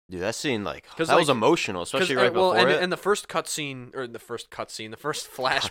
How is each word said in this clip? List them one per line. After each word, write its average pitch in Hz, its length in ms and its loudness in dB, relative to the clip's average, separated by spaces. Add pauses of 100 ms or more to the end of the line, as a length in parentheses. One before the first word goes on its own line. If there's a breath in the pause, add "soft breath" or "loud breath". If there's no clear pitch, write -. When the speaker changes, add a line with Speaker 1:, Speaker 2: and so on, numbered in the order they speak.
Speaker 1:
Dude, 90 140 -8
that 104 140 0
scene, 117 280 0
like, 71 220 -6
Speaker 2:
'Cause, - 220 -4
Speaker 1:
that 131 100 6
was 160 120 6
Speaker 2:
like, 131 60 4
Speaker 1:
emotional, 113 460 2
Speaker 2:
'cause, 87 60 -6
Speaker 1:
especially 170 300 0
Speaker 2:
uh, 123 60 2
Speaker 1:
right 120 100 4
Speaker 2:
well, 180 180 4
Speaker 1:
before - 160 4
Speaker 2:
and, 147 80 4
Speaker 1:
it. 165 80 0
Speaker 2:
and 180 80 -2
the 165 60 -2
first 202 300 -2
cutscene, 139 680 -6
or 131 100 -6
the 117 140 -12
first - 320 -12
cutscene, 110 400 -10
the 110 60 -12
first - 340 -8
Speaker 1:
Cuts. 131 400 0